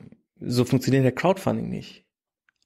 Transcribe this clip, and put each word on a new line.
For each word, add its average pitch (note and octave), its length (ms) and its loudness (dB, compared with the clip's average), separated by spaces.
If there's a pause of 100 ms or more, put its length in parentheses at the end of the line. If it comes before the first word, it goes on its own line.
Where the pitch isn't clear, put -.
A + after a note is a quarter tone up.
(400)
so B2 260 0
funktioniert C3 400 2
der B2 80 2
Crowdfunding A#2 560 -2
nicht. - 360 -12 (600)